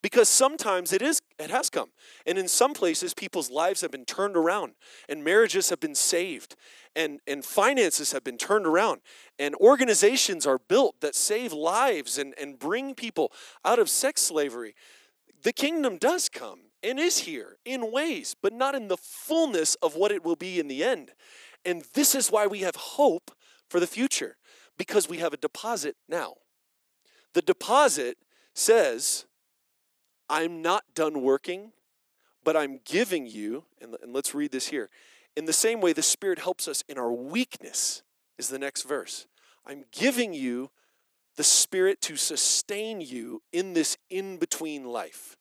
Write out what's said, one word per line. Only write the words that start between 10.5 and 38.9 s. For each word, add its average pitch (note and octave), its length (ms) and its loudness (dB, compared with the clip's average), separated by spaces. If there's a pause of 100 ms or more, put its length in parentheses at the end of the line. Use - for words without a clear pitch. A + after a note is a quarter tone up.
built A3 420 2
that D3 140 -2
save D#3 400 0
lives E3+ 640 0
and, C3+ 200 -6
and C#3+ 200 -12
bring B3 360 -4
people E3 380 -2 (320)
out A#3 140 4
of G3 100 4
sex - 320 0
slavery. B2 540 -2 (680)
The - 120 0
kingdom C#4+ 420 -2
does D4+ 320 0
come G2+ 320 -12 (220)
and B3+ 180 -4
is E4+ 200 0
here C#3 440 -10
in A#3+ 260 -6
ways, B3+ 520 -4
but G3+ 100 0
not C4 220 -2
in A#3 140 -6
the F#3 100 -2
fullness C4+ 760 0
of D#3 200 -2
what G3+ 160 2
it G3 100 -4
will E3 140 0
be F3+ 240 -6
in D3 80 -4
the C3+ 160 -2
end. G3 280 -2 (520)
And F3 180 -4 (120)
this C#4 200 4
is C4+ 160 0
why G#3 160 4
we G3+ 120 -2
have F#3 180 -2
hope - 540 2 (400)
for F3 100 2
the F3 60 2
future, G#3+ 500 -4 (400)
because F#3+ 320 0
we F3 80 -8
have D#3+ 160 -2
a D3 60 -8
deposit D#3 580 -4 (140)
now. D#3+ 240 -6 (1000)
The F3 100 4
deposit F#3 760 4 (340)
says, D#3 720 2 (1040)
"I'm E3 340 -2
not F3+ 220 0 (100)
done D#3 260 -2
working, F3 520 0 (720)
but D#3 140 2
I'm C#3 280 -2
giving F3+ 420 -2
you," A2+ 380 -8 (160)
and, A#2 220 -18
and A#2+ 100 -16
let's C#3 220 -4
read D3 180 -4
this C3 160 -4
here. A#2 200 -6 (480)
"In D#3 80 -6
the D#3+ 80 -2
same A3+ 280 2
way F3 120 4
the D#3 100 -2
Spirit F#3 360 0
helps - 300 -4
us C#3+ 200 -6
in C#3 100 -12
our A#2+ 140 -2
weakness," - 920 -6 (360)
is B2 100 -6
the C3+ 100 -8
next C#3 240 -8
verse. B2+ 440 -8 (400)